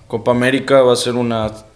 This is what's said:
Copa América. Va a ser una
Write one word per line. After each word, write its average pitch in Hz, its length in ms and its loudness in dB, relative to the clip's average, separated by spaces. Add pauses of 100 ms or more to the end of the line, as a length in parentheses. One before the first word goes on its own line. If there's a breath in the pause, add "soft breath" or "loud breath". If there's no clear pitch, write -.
Copa 113 240 -4
América. 131 500 2
Va 123 120 4
a - 20 2
ser 120 200 -4
una 113 360 -4 (240)